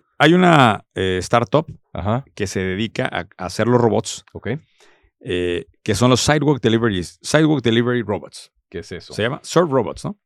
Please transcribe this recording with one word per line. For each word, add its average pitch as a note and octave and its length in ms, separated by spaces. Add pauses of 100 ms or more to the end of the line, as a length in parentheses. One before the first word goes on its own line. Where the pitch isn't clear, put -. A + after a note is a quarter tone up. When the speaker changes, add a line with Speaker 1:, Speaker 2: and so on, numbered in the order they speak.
(180)
Speaker 1:
Hay D#3 160
una, D3+ 520 (100)
eh, F#2 240
startup A#2+ 480 (240)
Speaker 2:
Ajá. A2 320 (120)
Speaker 1:
que G2+ 120
se F#2+ 140
dedica F#2+ 500
a, F2 160 (100)
a F#2 80
hacer G#2+ 220
los B2 140
robots, - 520
Speaker 2:
Ok. - 140 (760)
Speaker 1:
eh, F2+ 400 (180)
que G#2+ 120
son A#2+ 140
los B2 120
Sidewalk D3 400
Deliveries, A2 600
Sidewalk D3+ 420
Delivery A#2+ 400
Robots. G2 480 (180)
Speaker 2:
¿Qué F2+ 100
es - 120
eso? - 220
Speaker 1:
Se G2+ 100
llama B2+ 200
Serve E3+ 280
Robots, G#2 340
¿no? G3 200